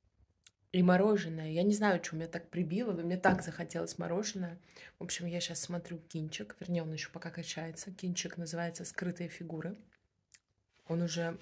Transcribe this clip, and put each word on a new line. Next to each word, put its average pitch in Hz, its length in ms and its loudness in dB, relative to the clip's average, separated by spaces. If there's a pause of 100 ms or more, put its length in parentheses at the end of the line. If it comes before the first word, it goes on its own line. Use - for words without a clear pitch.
(720)
И 185 140 4
мороженое. 175 680 6
Я 170 140 4
не 208 100 6
знаю, 202 260 4
че - 140 -6
меня 165 140 -2
так 170 220 -8
прибило, 180 420 0
но 170 100 -2
мне 175 140 0
так 185 260 6
захотелось 165 560 -4
мороженое. 175 640 -2 (400)
В - 40 -8
общем, 175 220 -4
я 175 140 -2
щас 170 200 -4
смотрю 175 380 -6
кинчик. 160 640 -8
Вернее, 170 240 0
он 160 80 -6
еще - 200 -8
пока 170 180 -10
качается. 165 640 -8
Кинчик 180 440 -4
называется 170 480 -4
«Скрытые 175 440 -4
фигуры». 165 480 -8 (1120)
Он 170 140 0
уже 170 400 0